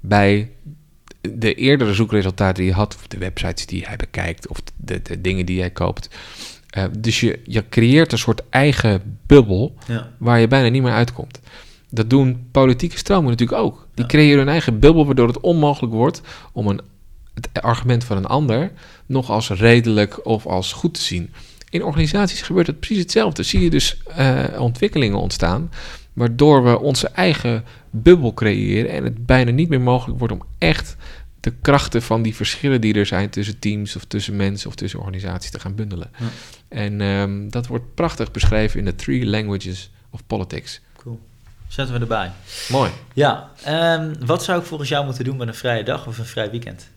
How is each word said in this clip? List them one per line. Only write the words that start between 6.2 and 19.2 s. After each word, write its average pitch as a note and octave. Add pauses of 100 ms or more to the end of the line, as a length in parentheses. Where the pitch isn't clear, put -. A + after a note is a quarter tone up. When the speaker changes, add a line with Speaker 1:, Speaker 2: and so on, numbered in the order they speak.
Speaker 1:
Eh, G2 (140)
dus A2+
je, A2+
je A2
creëert C3+
een D3+
soort -
eigen A#2
bubbel A#2 (120)
Speaker 2:
Ja. A#2
Speaker 1:
waar A#2
je A2+
bijna C3
niet C3
meer B2
uitkomt. - (500)
Dat A2+
doen B2+
politieke C3+
stromen F3
natuurlijk A#2+
ook. -
Die A#2+
Speaker 2:
Ja. A#2+
Speaker 1:
creëren D3
hun C#3
eigen C#3+
bubbel, D3+
waardoor B2+
het A#2
onmogelijk D3
wordt A#2+ (320)
om G#2+
een, G2 (540)
het -
argument A#2+
van A2
een F#2+
ander C#3 (340)
nog C3